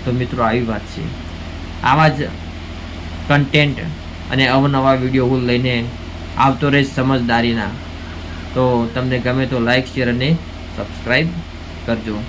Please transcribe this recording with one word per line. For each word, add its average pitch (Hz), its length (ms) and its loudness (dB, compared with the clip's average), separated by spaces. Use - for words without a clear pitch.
તો 127 80 0
મિત્રો, 120 320 0
આવી 113 160 4
વાત 113 200 -2
છે. - 220 -10
આવા 151 260 6
જ 139 180 0
કન્ટેન્ટ 143 500 4
અને 131 160 4
અવનવા 135 460 4
વીડિયો 127 320 2
હું 127 160 2
લઈને 123 420 2
આવતો 135 300 4
રહીશ 139 260 2
સમજદારીના. 120 720 2
તો 123 400 2
તમને 127 240 0
ગમે 127 280 2
તો 123 140 0
લાઈક, 127 260 0
શેર 127 220 -2
અને 127 280 2
સબસ્ક્રાઈબ 127 520 -2
કરજો. 110 420 -4